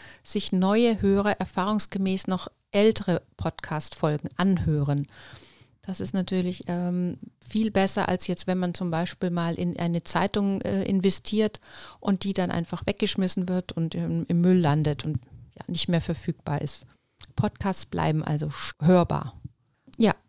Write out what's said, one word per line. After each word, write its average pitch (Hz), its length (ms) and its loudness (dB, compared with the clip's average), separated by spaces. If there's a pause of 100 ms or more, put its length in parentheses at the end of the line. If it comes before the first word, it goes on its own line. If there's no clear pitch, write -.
(220)
sich - 300 -4
neue 202 480 4
Hörer 196 400 2
erfahrungsgemäß 190 880 -2
noch 185 220 -2 (240)
ältere 208 500 4 (160)
Podcast-Folgen 156 1000 -4
anhören. 151 720 2 (760)
Das 190 160 -8
ist - 140 -4
natürlich, 180 540 -2
ähm, 180 500 -2 (240)
viel 220 300 -2
besser, 196 380 2
als 185 180 0
jetzt, 180 200 -4
wenn 185 120 0
man 180 160 -2
zum 180 160 -4
Beispiel 170 400 -2
mal 170 240 -2
in 175 240 -2
eine 170 260 -2
Zeitung, 196 560 0
äh, 196 240 -2
investiert 196 760 0 (420)
und 196 220 0
die 196 120 -2
dann 180 160 0
einfach - 360 -4
weggeschmissen 190 640 0
wird 180 240 -2
und 165 220 -2
im, 165 340 -2
im 170 140 2
Müll 185 160 6
landet 151 480 2
und, 151 120 -2 (360)
ja, - 140 -16
nicht 170 200 -2
mehr 170 140 2
verfügbar 156 580 -4
ist. - 240 -8 (500)
Podcasts - 520 -2
bleiben 156 360 0
also 151 280 -2
sch-, - 300 -8
hörbar. 170 600 4 (560)
Ja, 220 180 4 (140)